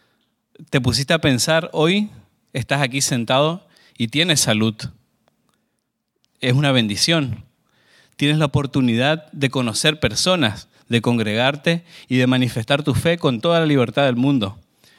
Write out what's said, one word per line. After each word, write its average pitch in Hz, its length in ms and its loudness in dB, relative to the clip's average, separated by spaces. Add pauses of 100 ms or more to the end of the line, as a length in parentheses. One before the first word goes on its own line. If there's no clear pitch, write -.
(680)
Te 139 120 0
pusiste 123 320 0
a 160 60 0
pensar, 160 540 0
hoy 190 360 0 (440)
estás 139 280 -2
aquí 135 200 -2
sentado 139 680 -2 (300)
y 117 100 -4
tienes 151 340 0
salud. 110 340 0 (1700)
Es 127 120 2
una 143 180 2
bendición. 123 760 0 (720)
Tienes 147 200 2
la 156 80 2
oportunidad 139 840 0
de 135 180 -2
conocer 131 500 -2
personas, 127 680 0 (220)
de 117 120 2
congregarte 127 840 0 (240)
y 127 100 0
de 127 100 4
manifestar 127 560 0
tu - 100 0
fe 170 240 0
con 131 220 -2
toda 170 200 2
la 165 60 0
libertad 139 400 2
del 123 100 0
mundo. 120 440 -2 (400)